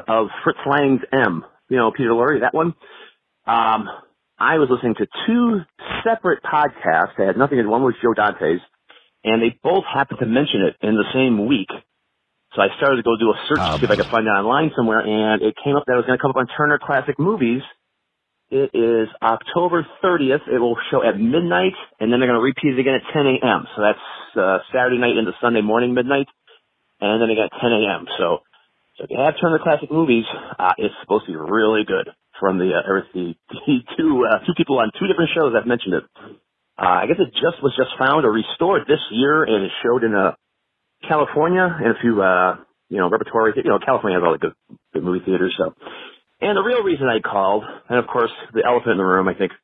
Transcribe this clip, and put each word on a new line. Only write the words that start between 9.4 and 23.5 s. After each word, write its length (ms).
they 240
both 240
happened 320
to 60
mention 340
it 160
in 80
the 200
same 320
week. 240
So 80
I 180
started 160
to 80
go 160
do 160
a 20
search 120
to 160
see 80
if 60
I 100
could 80
find 160
it 80
online 400
somewhere, 320
and 380
it 180
came 160
up 80
that 80
it 40
was 120
gonna 80
come 160
up 80
on 160
Turner 240
Classic 380
Movies. 420
It 240
is 480
October 640
thirtieth. 480
It 80
will 200
show 140
at 160
midnight, 560
and 80
then 120
they're 80
gonna 120
repeat 320
it 80
again 140
at 180
ten 140
A 180
M. 320